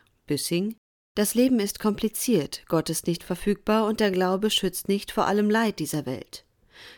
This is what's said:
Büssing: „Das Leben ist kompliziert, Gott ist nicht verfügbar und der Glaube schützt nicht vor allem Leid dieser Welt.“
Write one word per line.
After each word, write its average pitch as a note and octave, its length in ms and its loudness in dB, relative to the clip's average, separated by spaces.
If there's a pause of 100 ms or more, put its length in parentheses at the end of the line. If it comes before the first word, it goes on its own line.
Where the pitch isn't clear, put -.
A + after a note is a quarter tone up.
(260)
Büssing: F3 500 -2 (380)
„Das G#3 220 0
Leben B3 240 4
ist G3+ 200 -4
kompliziert, G#3+ 880 0
Gott D#3+ 220 0
ist D#3+ 160 -4
nicht E3+ 180 -2
verfügbar G#3 640 0
und G#3+ 140 -2
der G#3+ 100 4
Glaube F#3 400 2
schützt - 380 -2
nicht G3+ 240 -2
vor - 160 0
allem G#3 240 2
Leid A3 260 2
dieser D3+ 300 -4
Welt.“ - 380 -10 (520)